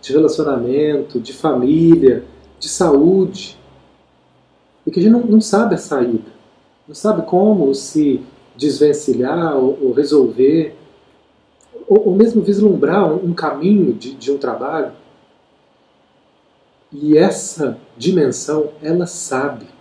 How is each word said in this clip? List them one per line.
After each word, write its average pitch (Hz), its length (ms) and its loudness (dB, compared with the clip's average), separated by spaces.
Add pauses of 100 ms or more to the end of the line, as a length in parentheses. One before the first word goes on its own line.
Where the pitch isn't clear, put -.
de 131 100 -8
relacionamento, 143 1080 0
de 110 120 -14
família, 139 920 2 (340)
de - 100 -12
saúde, 175 880 0 (1300)
e - 40 -4
que 180 100 -2
a - 20 2
gente 214 100 6
não, 240 80 4
não 220 200 4
sabe 202 340 0
a - 40 -6
saída, 120 520 -4 (580)
não 151 60 -20
sabe 185 280 -2
como 180 520 2
se 147 480 -2 (340)
desvencilhar 143 1000 0
ou, 131 260 0
ou 127 100 0
resolver, 143 840 2 (1080)
ou, 208 220 4
ou 185 80 0
mesmo 226 260 4
vislumbrar 185 680 2
um, 175 180 -4
um 170 40 -4
caminho 160 580 0
de, 123 220 -10
de - 180 -6
um 139 60 -2
trabalho. 135 540 -6 (2000)
E 151 240 2
essa 156 640 -2 (180)
dimensão, 147 720 -2 (120)
ela 165 240 -4
sabe. 131 600 -8 (140)